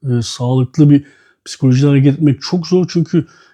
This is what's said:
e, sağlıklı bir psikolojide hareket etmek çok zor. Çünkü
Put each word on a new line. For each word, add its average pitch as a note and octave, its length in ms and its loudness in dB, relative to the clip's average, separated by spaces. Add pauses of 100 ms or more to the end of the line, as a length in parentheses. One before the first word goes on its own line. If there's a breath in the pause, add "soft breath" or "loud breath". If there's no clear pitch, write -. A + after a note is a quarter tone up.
e, B2 180 -4
sağlıklı B2+ 680 0
bir C#3+ 140 4 (420 soft breath)
psikolojide C3 420 0
hareket C#3 260 2
etmek D3 280 -2
çok F3+ 260 -6
zor. F3+ 220 0
Çünkü E3 360 -2 (280 soft breath)